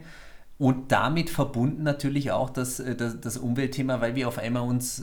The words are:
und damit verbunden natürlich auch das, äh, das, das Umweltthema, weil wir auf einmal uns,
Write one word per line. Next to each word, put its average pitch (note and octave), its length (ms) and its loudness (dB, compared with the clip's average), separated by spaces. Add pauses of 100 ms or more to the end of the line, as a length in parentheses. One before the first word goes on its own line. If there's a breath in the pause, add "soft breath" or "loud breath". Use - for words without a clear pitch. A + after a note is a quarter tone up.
(560 loud breath)
und C3 360 2
damit B2+ 380 4
verbunden C3+ 520 2
natürlich C#3+ 480 0
auch A#2 180 2
das, B2+ 300 -4
äh, B2+ 160 -2
das, A#2 260 -2
das A#2+ 180 -6
Umweltthema, C3 600 0
weil A#2 140 0
wir B2+ 140 0
auf A#2 100 -2
einmal A#2+ 240 0
uns, B2 400 0